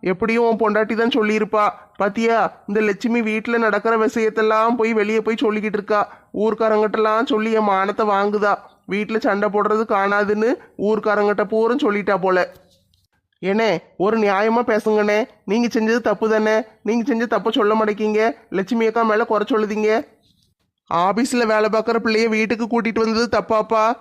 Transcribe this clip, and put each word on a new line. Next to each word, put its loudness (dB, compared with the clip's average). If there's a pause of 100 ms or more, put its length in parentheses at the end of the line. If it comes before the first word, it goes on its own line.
எப்படியும் 0
உன் 0
பொண்டாட்டி 0
தான் 0
சொல்லியிருப்பா. 0 (280)
பாத்தியா, 0 (300)
இந்த -2
லட்சுமி 0
வீட்டுல -2
நடக்கிற 0
விஷயத்தெல்லாம் 0
போய் 0
வெளியே 0
போய் -2
சொல்லிக்கிட்டு -2
இருக்கா. 0 (320)
ஊர்க்காரங்கிட்டலாம் 0
சொல்லி -2
என் 2
மானத்தை 0
வாங்குதா. 2 (340)
வீட்டுல -2
சண்டை 0
போடுறது 0
காணாதுன்னு 0 (280)
ஊர்க்காரங்கிட்ட 0
பூரம் 0
சொல்லிட்டா 0
போல. 0 (880)
ஏனே, 0 (180)
ஒரு 0
நியாயமா 2
பேசுங்கண்ணே, 2 (260)
நீங்க 0
செஞ்சது 0
தப்பு 0
தானே, 2 (280)
நீங்க 0
செஞ்ச 0
தப்ப -2
சொல்ல 2
மாட்டேங்கீங்க, 0 (280)
லட்சுமி -2
அக்கா 0
மேல 2
குறை -2
சொல்லுதீங்க. 0 (960)
ஆபீஸ்ல 0
வேலை 2
பார்க்குற 0
பிள்ளைய 2
வீட்டுக்கு 0
கூட்டிட்டு -2
வந்தது 0 (100)
தப்பாப்பா. 0 (160)